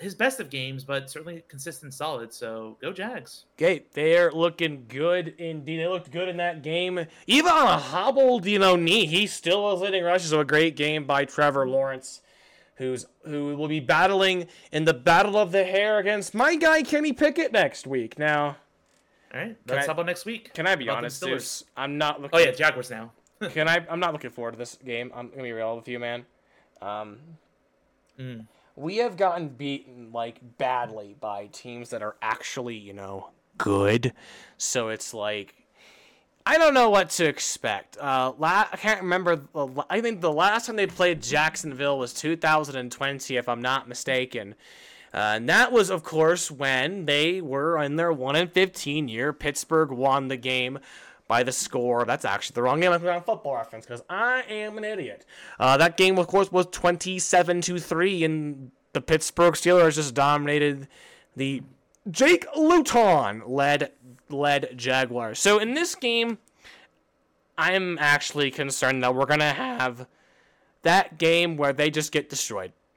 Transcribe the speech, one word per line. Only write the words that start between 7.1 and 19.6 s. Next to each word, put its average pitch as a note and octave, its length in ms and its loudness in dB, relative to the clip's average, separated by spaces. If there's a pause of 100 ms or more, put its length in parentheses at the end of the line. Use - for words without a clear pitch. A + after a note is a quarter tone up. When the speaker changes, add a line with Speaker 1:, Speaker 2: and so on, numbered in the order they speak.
Speaker 2:
even D#4 260 4
on D#4 160 6
a E3+ 100 4
hobbled, A3 680 2
you G3+ 120 2
know, F#3+ 160 6
knee. F3 320 2
He F3+ 220 0
still F#3+ 340 -2
was G3+ 180 0
leading F#3+ 240 -2
rushes. E3+ 260 0
So D#3 100 4
a D3+ 40 2
great D3+ 320 2
game D3+ 280 -2
by C#3 200 0
Trevor C#3 440 0
Lawrence, C3+ 520 -4 (560)
who's, B2+ 300 -6 (180)
who D3 320 -6
will D3+ 120 -4
be D#3 120 -2
battling F3+ 680 2 (240)
in D#3 120 0
the D#3+ 100 6
battle F3 440 4
of F#3+ 140 2
the F#3+ 120 4
hair G3+ 340 2
against G3+ 360 -2
my C#4+ 220 2
guy D#4+ 260 4
Kenny D4+ 300 0
Pickett D#4 400 0
next F3+ 340 0
week. B2+ 320 -6
Now, D3 380 0 (760)
Speaker 1:
All B2+ 80 -10
right, A3 160 -10 (100)